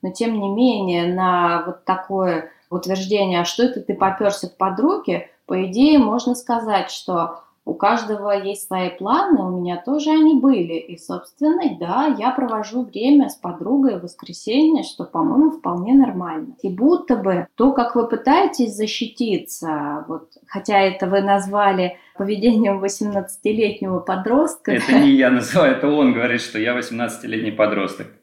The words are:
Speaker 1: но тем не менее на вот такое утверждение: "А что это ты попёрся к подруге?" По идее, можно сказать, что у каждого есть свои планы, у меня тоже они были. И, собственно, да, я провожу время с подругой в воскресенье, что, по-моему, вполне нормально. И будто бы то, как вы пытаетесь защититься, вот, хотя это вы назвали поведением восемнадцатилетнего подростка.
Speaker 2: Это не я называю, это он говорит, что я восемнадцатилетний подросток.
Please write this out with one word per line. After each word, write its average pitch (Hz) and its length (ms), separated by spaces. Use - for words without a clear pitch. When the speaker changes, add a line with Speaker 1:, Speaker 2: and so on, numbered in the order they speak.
Speaker 1:
но 185 100
тем 226 280
не 196 100
менее 196 640
на 175 540
вот - 180
такое 185 640
утверждение: 190 680
"А 175 40
что - 180
это 247 180
ты - 120
попёрся 196 560
к - 80
подруге?" 190 720
По 185 220
идее, 269 320
можно 240 340
сказать, 220 560
что 170 520
у - 60
каждого 208 560
есть 196 380
свои 185 240
планы, 269 500
у 180 180
меня 175 180
тоже 294 340
они 311 280
были. 214 340
И, 165 260
собственно, 311 640
да, 233 400
я 226 100
провожу 226 540
время 262 440
с - 80
подругой 226 640
в 175 60
воскресенье, 262 800
что, - 200
по-моему, 269 460
вполне 180 460
нормально. 185 680
И 190 80
будто 247 460
бы 190 400
то, 262 180
как 240 220
вы 233 120
пытаетесь 254 680
защититься, 165 1300
вот, 160 220
хотя 196 320
это 190 280
вы 196 140
назвали 196 760
поведением 202 640
восемнадцатилетнего 202 1200
подростка. 220 720
Speaker 2:
Это 131 280
не 143 140
я 131 180
называю, 131 440
это 143 120
он 143 260
говорит, 117 280
что - 180
я 120 160
восемнадцатилетний 113 760
подросток. 101 560